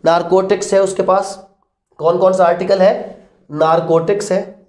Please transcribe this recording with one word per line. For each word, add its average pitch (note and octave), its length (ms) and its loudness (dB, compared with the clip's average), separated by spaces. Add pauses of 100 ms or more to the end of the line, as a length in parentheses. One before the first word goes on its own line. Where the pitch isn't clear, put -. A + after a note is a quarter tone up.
narcotics F#3 680 0
है G3 80 4
उसके F#3+ 220 -2
पास, F#3 360 -2 (600)
कौन E3 180 0
कौन F#3 160 2
सा F#3 120 2
article F#3 360 0
है, G3+ 120 4 (560)
Narcotics E3 800 0
है F#3+ 100 -2 (280)